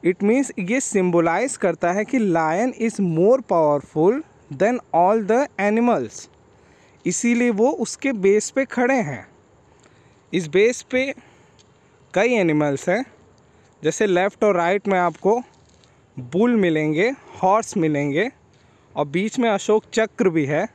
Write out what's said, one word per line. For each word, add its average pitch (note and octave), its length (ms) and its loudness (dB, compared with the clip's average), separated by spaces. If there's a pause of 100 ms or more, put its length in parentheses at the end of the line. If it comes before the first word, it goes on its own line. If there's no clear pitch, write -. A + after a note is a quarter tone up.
It F3+ 180 0
means, B3 360 0
ये G#3+ 220 -2
सिंबलाइज F3+ 760 0
करता E3+ 340 -2
है G#3 140 -2
कि C4 140 -2
lion F3+ 640 0
is A3 180 -4
more F#3+ 400 2 (120)
powerful D#3+ 720 2 (320)
than G#3+ 260 0 (160)
all G3 300 2
the A#3+ 220 2 (120)
animals, G#3 720 0 (760)
इसीलिए A#3+ 440 0
वो A3+ 220 2
उसके C4+ 420 -4
बेस G3+ 360 2
पे C4+ 160 -2
खड़े B3 300 0
हैं। D3 320 -4 (1040)
इस E3+ 140 -2
बेस G3+ 340 2
पे C4 340 -4 (960)
कई A#3 200 2
एनिमल्स D3+ 560 0
हैं, A3 160 0 (800)
जैसे E3 220 0
लेफ्ट F#3+ 380 0
और G#3 120 4
राइट F3 320 0
में F#3+ 120 2
आपको F#3 420 0 (800)
बुल F#3 360 0
मिलेंगे, D#3+ 540 0 (340)
हॉर्स G#3 340 0
मिलेंगे D3+ 520 -2 (680)
और D3 100 -2
बीच F#3 340 -4
में A#3 100 0
अशोक G#3+ 340 0 (100)
चक्र A3 360 0
भी D#3+ 160 0
है D3+ 300 -2